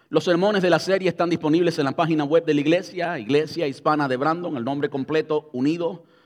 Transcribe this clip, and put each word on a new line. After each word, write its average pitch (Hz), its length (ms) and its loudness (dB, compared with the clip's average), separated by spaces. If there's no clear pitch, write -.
Los 156 160 0
sermones 190 380 2
de 180 80 2
la 160 80 4
serie 185 320 0
están 175 180 -2
disponibles 160 500 2
en 147 60 0
la 135 80 -2
página 156 320 0
web 160 220 2
de 151 80 2
la 147 80 2
iglesia, 170 560 -2
Iglesia 147 480 -2
Hispana 143 420 0
de 127 80 0
Brandon, 160 400 -2
el 117 80 -6
nombre 143 240 -2
completo, 151 640 -2
unido 165 520 -2